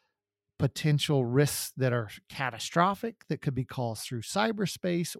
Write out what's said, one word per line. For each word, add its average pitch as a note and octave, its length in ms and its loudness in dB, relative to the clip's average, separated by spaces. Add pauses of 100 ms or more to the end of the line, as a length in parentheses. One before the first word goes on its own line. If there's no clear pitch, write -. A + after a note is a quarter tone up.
(600)
potential C#3+ 640 2
risks C3+ 520 2
that B2+ 160 2
are A#2 160 -2 (200)
catastrophic E3+ 1000 -2
that D3 120 -2
could C#3 140 -2
be B2+ 80 -2
caused A#2 400 -4
through A#2+ 180 -6
cyberspace F#3+ 1000 -2